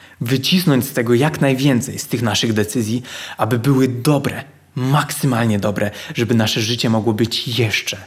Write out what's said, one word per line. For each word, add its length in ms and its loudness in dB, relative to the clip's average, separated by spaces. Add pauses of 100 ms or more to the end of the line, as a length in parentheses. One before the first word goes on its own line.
(220)
wycisnąć 640 2
z 80 -10
tego 200 2
jak 280 2
najwięcej, 580 2
z 80 -10
tych 140 -2
naszych 320 0
decyzji, 500 0 (340)
aby 220 0
były 280 4
dobre, 560 0 (320)
maksymalnie 840 0
dobre, 320 -2 (240)
żeby 200 0
nasze 260 2
życie 280 -2
mogło 240 2
być 460 -2
jeszcze 480 -2